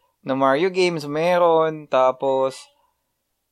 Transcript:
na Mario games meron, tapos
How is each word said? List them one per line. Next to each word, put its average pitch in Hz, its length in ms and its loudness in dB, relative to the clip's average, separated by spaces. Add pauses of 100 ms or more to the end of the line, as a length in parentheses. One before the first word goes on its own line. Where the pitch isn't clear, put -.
(220)
na 135 140 -6
Mario 135 340 2
games 180 340 -2
meron, 160 840 0
tapos 131 720 0 (920)